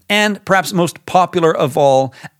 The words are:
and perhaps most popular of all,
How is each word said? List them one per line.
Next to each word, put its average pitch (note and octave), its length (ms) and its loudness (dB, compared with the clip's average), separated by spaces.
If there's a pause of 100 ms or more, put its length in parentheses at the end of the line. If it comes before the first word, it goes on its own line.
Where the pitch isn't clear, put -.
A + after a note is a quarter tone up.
and G#3 360 -2
perhaps F#3 280 0
most F3 340 -2
popular F3 500 0
of C3 200 -2
all, C3+ 380 0 (260)